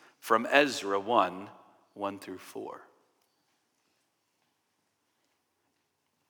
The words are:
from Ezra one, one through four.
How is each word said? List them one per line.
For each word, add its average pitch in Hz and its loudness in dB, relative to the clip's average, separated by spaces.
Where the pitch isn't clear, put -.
from 117 2
Ezra 113 2
one, 98 2
one 101 -6
through 95 -12
four. - -14